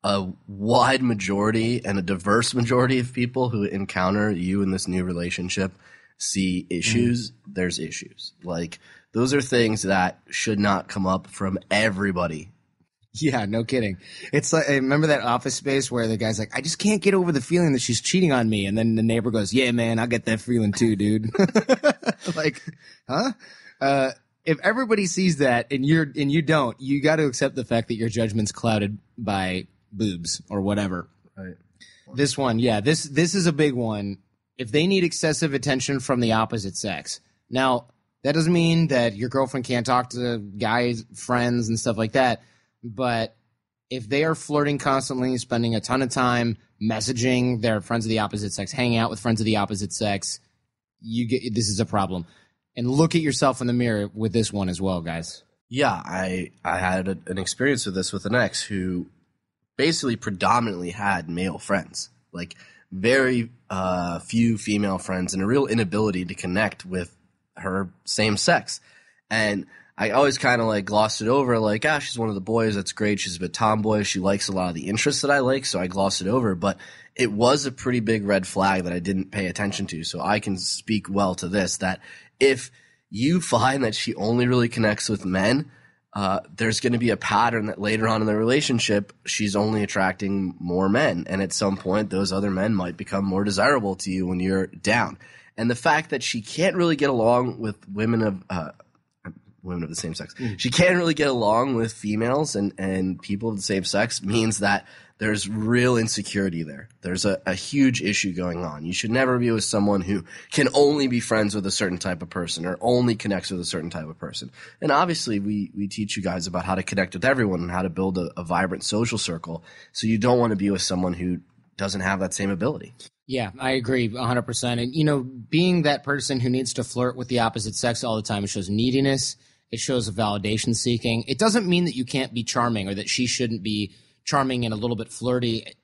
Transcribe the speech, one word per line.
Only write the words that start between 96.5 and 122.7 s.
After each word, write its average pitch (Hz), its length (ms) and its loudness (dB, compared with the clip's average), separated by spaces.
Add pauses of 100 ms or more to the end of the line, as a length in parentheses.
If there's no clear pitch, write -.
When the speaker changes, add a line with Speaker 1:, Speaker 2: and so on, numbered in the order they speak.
Speaker 1:
really 170 200 4
get 139 140 2
along 120 500 2
with 107 180 -6 (100)
women 113 360 0
of, 98 260 -2
uh, 82 220 -4 (920)
women 87 200 -6
of 76 60 -8
the 82 60 -10
same 82 180 -8
sex. - 220 -12
Speaker 2:
Mm. 110 240 -6
Speaker 1:
She 123 100 -2
can't 175 280 4
really 170 160 2
get 147 160 2
along 120 460 2
with 113 180 0
females 117 640 0
and, 101 220 0
and 95 440 -2
people 101 280 -4
of 107 60 -4
the 98 60 -6
same 95 240 -2
sex 104 360 -2
means 110 380 0
that 101 260 0 (340)
there's 107 280 -2
real 117 480 2
insecurity 101 680 -2
there. 71 260 -14 (120)
There's 90 220 -4
a, 95 220 0
a 92 80 0
huge 131 480 2
issue 98 320 -2
going 87 320 -4
on. 76 180 -10
You 85 80 -6
should 104 200 -4
never 127 280 2
be 120 120 2
with 107 120 2
someone 101 380 2
who 92 240 -2 (260)
can 139 220 2
only 143 340 6
be 120 140 0
friends 107 340 2
with 98 100 -2
a 98 60 -2
certain 90 260 -2
type 87 240 -4
of 87 80 -12
person 85 360 -6
or 90 160 -4
only 123 340 4
connects 101 360 -2
with 90 100 -4
a 82 40 -6
certain 85 240 -4
type 80 200 -10
of 80 100 -16
person. - 320 -12 (300)
And 135 100 0
obviously, 147 480 0
we, 101 340 -2
we 101 140 -4
teach 104 300 -6
you 98 60 -6
guys 90 220 -2
about 90 200 -4
how 92 100 0
to 92 80 -2
connect 95 300 -4
with 90 100 -6
everyone 113 380 2
and 87 100 -4
how 92 120 -2
to 92 60 -2
build 95 280 -2
a, 87 180 -4
a 90 80 -8
vibrant 87 400 -2
social 113 360 0
circle. 82 440 -6 (300)
So - 140 -4
you 113 100 2
don't 123 220 6
want 120 120 4
to 104 60 0
be 101 140 2
with 92 100 0
someone 90 320 0
who 90 260 -4 (380)
doesn't 98 240 -4
have 95 180 0
that 92 140 -4
same 98 160 -2
ability. 104 440 -4 (340)